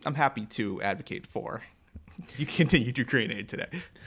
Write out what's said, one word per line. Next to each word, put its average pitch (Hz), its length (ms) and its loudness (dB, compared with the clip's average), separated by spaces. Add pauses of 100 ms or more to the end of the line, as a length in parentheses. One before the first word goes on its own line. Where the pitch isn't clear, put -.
I'm 147 80 0
happy 135 320 2
to 101 340 -2
advocate - 460 -2
for - 360 -6 (360)
<laughs> - 400 -16
you 143 80 0
continue 135 460 4
to 127 120 0
create 113 260 2
aid 104 160 -6
today. - 220 -6 (380)